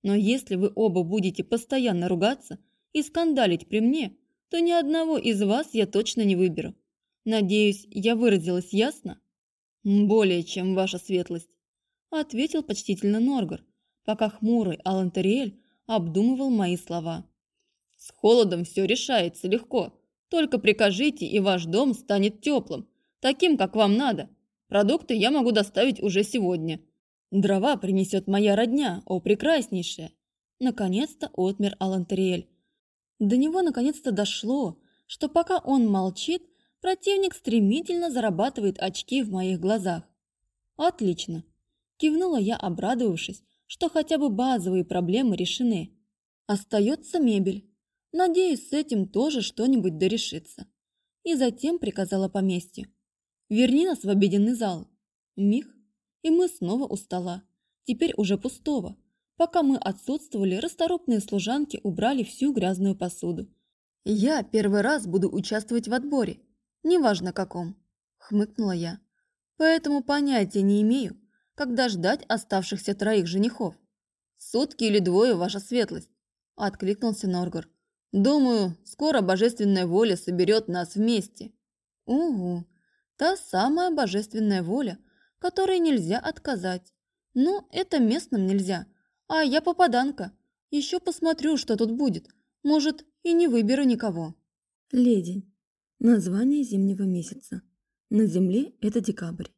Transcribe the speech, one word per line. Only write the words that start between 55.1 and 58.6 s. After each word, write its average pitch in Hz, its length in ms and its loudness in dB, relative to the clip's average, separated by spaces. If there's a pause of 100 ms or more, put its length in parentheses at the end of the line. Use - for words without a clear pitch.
Миг, 202 300 0 (560)
и 320 80 0
мы 349 180 4
снова 214 380 -4
у - 100 -6
стола, 180 460 -8 (420)
теперь 294 320 -2
уже 196 220 0
пустого. 269 580 -6 (400)